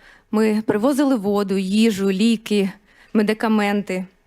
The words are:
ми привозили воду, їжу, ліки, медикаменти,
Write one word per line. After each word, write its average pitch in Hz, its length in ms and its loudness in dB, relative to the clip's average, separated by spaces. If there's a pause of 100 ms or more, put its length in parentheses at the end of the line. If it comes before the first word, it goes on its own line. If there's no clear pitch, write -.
(300)
ми 214 360 0
привозили 269 480 2
воду, 202 440 -2
їжу, 196 520 0
ліки, 208 600 0 (420)
медикаменти, 208 960 0 (200)